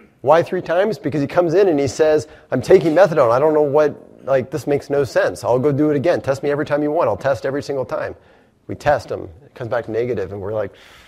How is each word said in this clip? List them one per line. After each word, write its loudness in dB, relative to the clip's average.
Why 4
three -4
times? -2
Because -4
he -2
comes 2
in 6
and 2
he 0
says, 2
"I'm -2
taking 4
methadone. 4
I 4
don't 2
know 4
what, 2
like, 0
this -8
makes -2
no 0
sense. -2
I'll 2
go 2
do 2
it 0
again. 0
Test -4
me -2
every -2
time -2
you -2
want. 0
I'll 0
test -2
every -4
single -6
time." -8
We -10
test -2
him. -10
It -20
comes -10
back -4
negative, -4
and -10
we're -8
like, -6